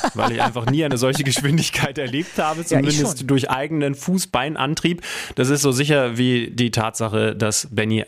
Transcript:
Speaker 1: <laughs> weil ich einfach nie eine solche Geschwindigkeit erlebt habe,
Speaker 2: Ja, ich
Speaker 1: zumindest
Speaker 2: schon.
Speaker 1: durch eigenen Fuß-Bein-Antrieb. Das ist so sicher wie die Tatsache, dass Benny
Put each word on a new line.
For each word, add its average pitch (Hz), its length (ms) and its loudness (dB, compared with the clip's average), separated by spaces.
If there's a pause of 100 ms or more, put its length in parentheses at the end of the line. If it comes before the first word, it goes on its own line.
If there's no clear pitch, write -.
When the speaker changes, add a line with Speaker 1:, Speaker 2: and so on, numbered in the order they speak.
Speaker 1:
<laughs> - 100 -2
weil - 200 0
ich - 100 -2
einfach 117 240 -2
nie 143 180 2
eine 135 140 0
solche 131 240 2
Geschwindigkeit 143 720 0
erlebt 139 400 -4
habe, 156 200 0
Speaker 2:
Ja, 165 40 -6
ich 165 60 -10
Speaker 1:
zumindest 143 520 2
Speaker 2:
schon. 131 80 -6
Speaker 1:
durch 135 220 2
eigenen 139 460 -2
Fuß-Bein-Antrieb. 160 1040 -2 (340)
Das 127 140 2
ist 143 140 2
so 139 80 4
sicher 135 480 2
wie 123 320 2
die 120 180 0
Tatsache, 110 680 0
dass 107 360 -2
Benny 110 360 0